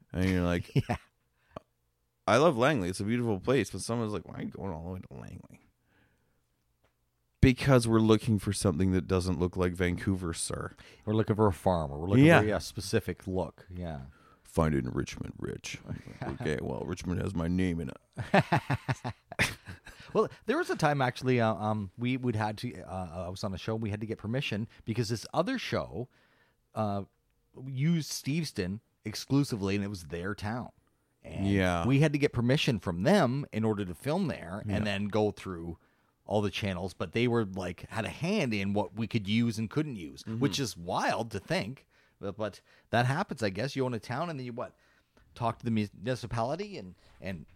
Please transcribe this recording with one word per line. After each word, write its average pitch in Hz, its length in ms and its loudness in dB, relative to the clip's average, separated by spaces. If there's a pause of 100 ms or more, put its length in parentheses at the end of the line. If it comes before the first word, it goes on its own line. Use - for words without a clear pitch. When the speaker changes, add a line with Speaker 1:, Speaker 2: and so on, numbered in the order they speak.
(120)
Speaker 1:
and 92 180 2
you're 90 140 4
like, 87 320 0
Speaker 2:
<laughs> - 140 2
Yeah. 110 80 -2 (1300)
Speaker 1:
"I 101 80 4
love 147 220 4
Langley. 120 320 2
It's 95 100 -4
a 101 60 -4
beautiful 117 340 0
place." 120 320 0
But 95 80 -8
someone's 113 320 -4
like, - 160 -6
"Why - 120 -12
are - 20 -8
you - 100 -8
going 95 220 -8
all 80 140 -10
the 92 60 -8
way 92 60 -10
to - 140 -18
Langley?" - 480 -16 (1800)
Because 127 480 8
we're 113 100 8
looking 110 400 6
for 101 140 0
something 92 400 2
that 92 120 2
doesn't 92 320 2
look 90 200 0
like 90 160 2
Vancouver, 87 600 0
sir. - 420 -6 (300)
Speaker 2:
We're 107 80 0
looking 107 220 2
for 107 120 6
a 98 60 4
farm, 82 380 0
or 71 80 -6
we're 85 100 -6
looking 123 160 10
Speaker 1:
Yeah. 156 160 10
Speaker 2:
for 107 120 2
a 90 80 0
specific - 640 -4
look. 92 420 -4
Yeah. 85 320 -8 (420)
Speaker 1:
Find 78 300 2
it 67 120 2
in 62 60 -4
Richmond, - 460 -4
Rich. - 480 -8
Speaker 2:
<laughs> - 380 -10
Speaker 1:
Okay, - 380 -4
well, 65 240 -6
Richmond 90 360 -4
has 95 140 -4
my 85 140 0
name 90 320 2
in 71 100 -6
it. - 560 0
Speaker 2:
<laughs> - 640 -4 (1000)
Well, 208 140 2 (180)
there 277 140 2
was 359 100 -2
a 349 60 -2
time, 147 260 2
actually, 127 400 2
uh, 110 140 4
um, 107 420 -2
we 123 200 -2
would 123 180 0
had 107 240 -2
to, 104 240 -8
uh, 90 420 -8
I 87 40 -6
was 95 140 -8
on 104 120 -4
a - 20 -4
show, 113 160 -4
and 113 80 -4
we 113 80 -2
had 104 120 -4
to 113 40 -6
get 107 140 -6
permission 113 480 -2 (180)
because 110 240 0
this 117 240 -2
other 208 240 0
show, 85 500 -4 (680)
uh, 101 280 -2 (640)
used 143 460 0
Steveston 113 680 -4 (260)
exclusively, 110 680 0
and 101 100 0
it 101 40 -4
was 98 160 -10
their 85 320 -6
town. 113 340 -8 (540)
And 90 240 -4
Speaker 1:
Yeah. 90 400 4
Speaker 2:
we 139 140 6
had 151 120 4
to 147 60 0
get 143 120 2
permission 123 480 2
from 87 220 -2
them 143 500 4
in 107 120 -2
order 107 220 2
to 87 100 -6
film 165 320 -2
there 85 340 -6
and 104 100 -6
Speaker 1:
Yeah. 104 100 2
Speaker 2:
then 104 260 -2
go 107 240 2
through 85 480 -8 (460)
all 104 180 2
the 101 80 0
channels, 92 420 -4
but 85 200 -8
they 120 140 4
were, 117 180 2
like, 92 440 -8
had 107 160 -4
a 95 40 -6
hand 156 440 -2
in 98 200 0
what 104 220 0
we 110 120 -2
could 101 200 -2
use 113 300 2
and 113 100 -2
couldn't 147 280 -4
use, 73 280 -12
Speaker 1:
Mm-hmm. 113 160 -6
Speaker 2:
which 139 200 2
is 120 180 -4
wild 113 540 -2
to 104 80 -4
think, - 480 -6 (320)
but, 98 180 -8
but 104 240 -6 (300)
that 120 160 4
happens, 151 340 -4
I 107 80 2
guess. 104 260 -4
You 135 80 0
own 123 120 -2
a 107 40 -6
town, 147 300 -6
and 156 100 -8
then 127 60 -10
you 123 80 -10
what? 120 220 -10 (580)
Talk 113 240 -2
to - 80 -10
the 117 60 0
municipality, 120 1080 -2
and, 92 160 -12 (260)
and 90 360 -10